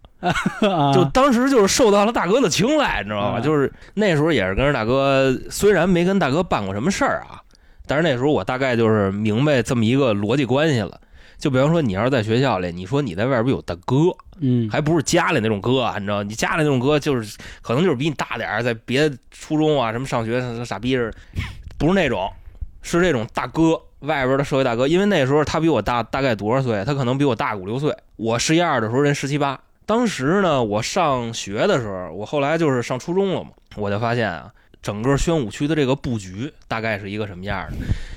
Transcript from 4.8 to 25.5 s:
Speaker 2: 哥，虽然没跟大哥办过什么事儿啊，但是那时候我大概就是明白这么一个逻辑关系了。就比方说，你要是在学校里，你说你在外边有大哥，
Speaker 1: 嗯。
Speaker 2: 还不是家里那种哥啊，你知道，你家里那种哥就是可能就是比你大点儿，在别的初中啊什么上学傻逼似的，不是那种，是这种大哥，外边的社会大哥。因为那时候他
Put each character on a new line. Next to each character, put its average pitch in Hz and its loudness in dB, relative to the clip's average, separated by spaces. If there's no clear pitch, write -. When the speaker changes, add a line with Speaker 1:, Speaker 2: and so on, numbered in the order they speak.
Speaker 2:
哥， 135 2
虽 202 2
然 185 4
没 175 4
跟 196 2
大 160 2
哥 151 2
办 151 -2
过 95 -4
什 104 -4
么 156 0
事 277 -2
儿 - -2
啊， - -18
但 131 0
是 165 0
那 147 2
时 123 -2
候 147 2
我 110 2
大 127 -2
概 131 0
就 113 4
是 104 4
明 107 0
白 147 4
这 131 -2
么 117 2
一 117 2
个 135 2
逻 104 0
辑 143 0
关 139 2
系 127 2
了。 95 -6
就 156 -2
比 127 0
方 139 4
说， 170 2
你 120 0
要 95 -2
是 131 2
在 131 2
学 110 2
校 120 2
里， 90 -4
你 90 -10
说 139 -2
你 113 -4
在 98 -2
外 127 0
边 127 2
有 87 -2
大 87 -6
哥， 151 2
Speaker 1:
嗯。 123 2
Speaker 2:
还 117 0
不 151 2
是 147 2
家 - 2
里 139 2
那 110 0
种 104 0
哥 123 0
啊， 101 -2
你 98 -6
知 104 -2
道， 101 -2
你 101 -8
家 180 -2
里 165 0
那 - -
种 139 2
哥 143 2
就 135 0
是 101 -12
可 - -4
能 147 2
就 190 2
是 135 0
比 143 -2
你 143 -2
大 - -8
点 98 -6
儿， 107 -2
在 120 0
别 131 0
的 127 -8
初 - -6
中 151 2
啊 113 0
什 117 -4
么 131 -6
上 120 -2
学 120 -4
傻 104 -8
逼 127 0
似 117 -2
的， - -14
不 143 0
是 180 2
那 185 2
种， 101 -4
是 170 0
这 185 4
种 117 0
大 131 -4
哥， 160 0
外 139 -2
边 135 2
的 143 0
社 147 -4
会 135 2
大 123 2
哥。 123 0
因 170 2
为 202 2
那 180 2
时 135 2
候 151 4
他 165 -2